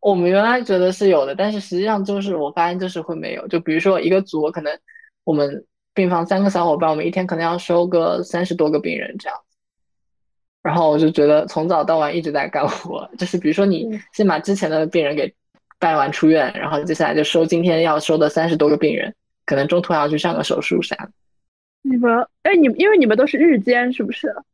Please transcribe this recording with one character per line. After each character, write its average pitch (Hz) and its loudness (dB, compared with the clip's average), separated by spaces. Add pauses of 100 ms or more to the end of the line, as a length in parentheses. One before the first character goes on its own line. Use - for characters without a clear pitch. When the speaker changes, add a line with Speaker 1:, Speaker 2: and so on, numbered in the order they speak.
Speaker 1:
我 202 2
们 175 2
原 196 4
来 240 0
觉 202 0
得 180 2
是 196 0
有 151 4
的， 139 -6
但 208 -2
是 208 -4
实 190 -8
际 185 -2
上 214 0
就 202 -4
是 196 -4
我 147 -4
发 170 0
现 180 -4
就 185 -6
是 180 -8
会 160 -8
没 160 -8
有。 - -12
就 165 -2
比 160 -2
如 165 2
说 190 2
一 165 0
个 190 2
组， 156 -2
可 170 -8
能 151 -6 (520)
我 170 -2
们 143 -2 (260)
病 190 0
房 175 0
三 190 -2
个 202 2
小 180 0
伙 160 2
伴， 160 0
我 156 0
们 156 -6
一 170 -2
天 185 -4
可 180 -4
能 165 -4
要 170 -2
收 175 0
个 175 0
三 175 -4
十 180 -4
多 156 0
个 151 0
病 165 -4
人 - -10
这 - -12
样。 - -8 (1300)
然 151 -2
后 165 2
我 151 2
就 156 4
觉 151 2
得 151 4
从 160 -4
早 165 2
到 165 0
晚 147 -2
一 170 -4
直 156 -6
在 143 -2
干 147 -2
活， - -8 (120)
就 180 -4
是 185 -6
比 160 0
如 151 2
说 196 2
你 185 0 (280)
先 214 2
把 165 2
之 196 -2
前 190 -2
的 156 0
病 160 0
人 143 -2
给 147 -2 (480)
办 160 2
完 143 0
出 156 0
院， 151 4
Speaker 2:
嗯。 - -10
Speaker 1:
然 151 -6
后 147 -2
接 175 -2
下 165 0
来 147 -2
就 151 2
收 165 2
今 165 0
天 165 2
要 156 2
收 156 0
的 151 2
三 165 0
十 165 0
多 151 4
个 151 4
病 147 0
人， - -8 (300)
可 - -2
能 139 0
中 175 2
途 180 -4
还 160 2
要 147 0
去 151 -2
上 165 -2
个 160 -4
手 - -2
术 - -2
啥 - -6
的。 - -16 (720)
Speaker 3:
你 262 0
们， 233 2 (180)
哎， 392 4
你 311 6
们， 226 0
因 381 4
为 427 6
你 311 6
们 214 4
都 254 4
是 - -4
日 285 4
间， 247 0
是 254 -4
不 208 -4
是？ - -6 (200)